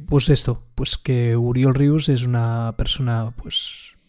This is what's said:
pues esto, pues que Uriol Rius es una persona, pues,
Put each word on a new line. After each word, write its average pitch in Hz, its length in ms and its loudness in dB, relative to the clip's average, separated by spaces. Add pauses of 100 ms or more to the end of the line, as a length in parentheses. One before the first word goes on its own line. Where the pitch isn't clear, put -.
pues 143 220 2
esto, 135 360 2 (120)
pues - 200 -4
que 120 400 0
Uriol 123 380 2
Rius 143 340 2
es 123 160 2
una 117 520 -2
persona, 117 600 -2
pues, - 600 -8 (120)